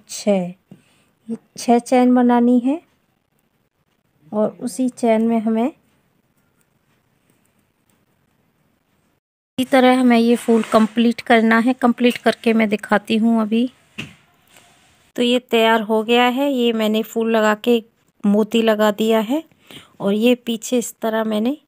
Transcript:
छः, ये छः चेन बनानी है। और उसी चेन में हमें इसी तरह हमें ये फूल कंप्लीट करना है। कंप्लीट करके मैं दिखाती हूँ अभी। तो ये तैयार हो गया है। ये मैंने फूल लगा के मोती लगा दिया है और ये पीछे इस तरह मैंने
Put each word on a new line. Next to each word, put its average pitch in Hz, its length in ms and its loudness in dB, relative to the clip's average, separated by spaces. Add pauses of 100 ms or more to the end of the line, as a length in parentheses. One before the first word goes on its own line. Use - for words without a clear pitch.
छः, 190 400 -2 (800)
ये 226 80 -10 (220)
छः 240 220 2
चेन 247 340 2
बनानी 240 440 4
है। 262 220 -4 (1500)
और 208 280 -2
उसी 247 300 -4
चेन 226 380 0
में 233 120 0
हमें 226 260 -2 (4000)
इसी 254 60 -2
तरह 254 360 4
हमें 240 180 4
ये 233 180 2
फूल 226 260 0 (100)
कंप्लीट 226 500 0
करना 226 380 2
है। 240 140 0
कंप्लीट 240 440 0
करके - 360 -2
मैं 220 140 0
दिखाती 208 480 -2
हूँ 226 260 0
अभी। 226 260 -2 (1500)
तो 247 60 -2
ये 247 180 0
तैयार 226 420 2
हो 220 220 -2
गया 240 220 2
है। 269 260 -2
ये 240 220 0
मैंने 220 300 -2
फूल 226 260 -6
लगा 214 280 2
के 233 240 0 (420)
मोती 214 380 0
लगा 214 300 2
दिया 220 280 0
है 247 220 -4 (580)
और 202 140 -2
ये 233 220 2
पीछे 233 420 -6
इस - 220 -8
तरह 220 240 -4
मैंने 220 320 -4 (120)